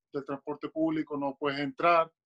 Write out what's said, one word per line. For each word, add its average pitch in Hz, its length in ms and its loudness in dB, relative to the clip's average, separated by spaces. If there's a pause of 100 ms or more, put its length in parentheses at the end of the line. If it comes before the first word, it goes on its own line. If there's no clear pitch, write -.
(140)
del 139 100 -6
transporte 147 460 -8
público 156 480 -2
no 139 180 -4
puedes 143 240 -2
entrar, 165 520 2 (140)